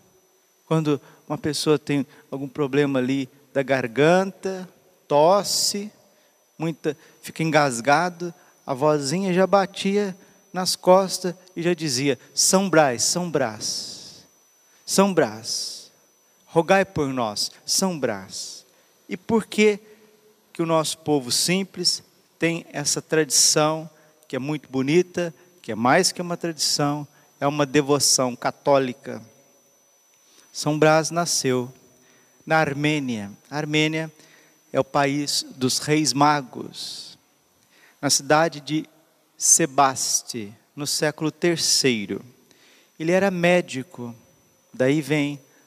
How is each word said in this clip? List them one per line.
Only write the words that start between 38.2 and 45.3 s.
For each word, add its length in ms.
de 240
Sebaste, 1120
no 100
século 460
terceiro. 920
Ele 140
era 180
médico, 840
daí 260
vem 400